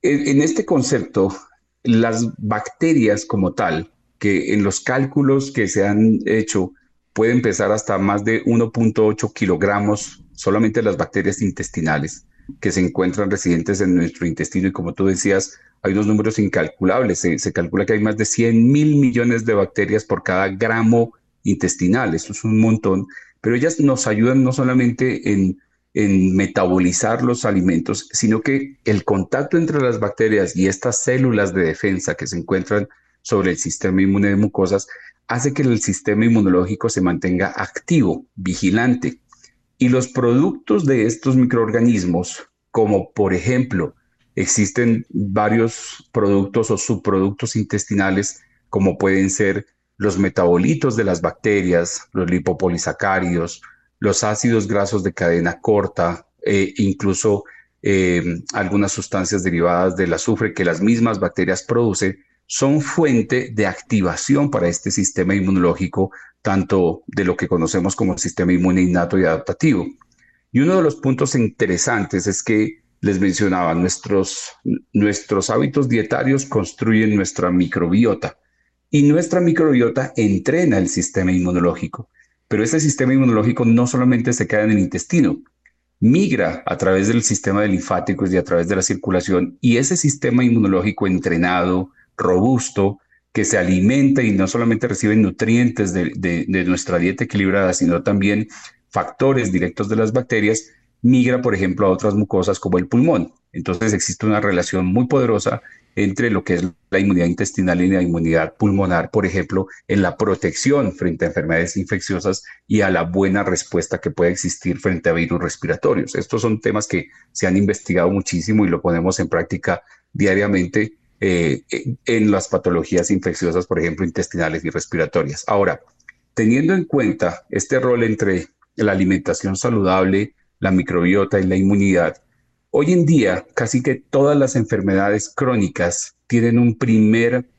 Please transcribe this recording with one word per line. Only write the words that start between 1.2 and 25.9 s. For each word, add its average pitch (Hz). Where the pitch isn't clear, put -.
las 113
bacterias 107
como 95
tal, 85
que 101
en 104
los 98
cálculos 135
que 104
se 98
han 107
hecho 107
pueden 117
pesar 104
hasta 104
más 101
de 113
uno 117
punto 113
ocho 107
kilogramos, 101
solamente 110
las 98
bacterias 95
intestinales 78
que 101
se 95
encuentran 92
residentes 92
en 92
nuestro 85
intestino. 87
Y 95
como 85
tú 95
decías, 95
hay 98
unos 104
números 107
incalculables. 95
Se, -
se -
calcula 95
que 113
hay 107
más 107
de 107
cien 117
mil 147
millones 120
de 113
bacterias 101
por -
cada 95
gramo 113
intestinal. 92
Esto 80
es -
un 110
montón. 104
Pero 120
ellas 160
nos 135
ayudan 120
no 127
solamente 127
en, 95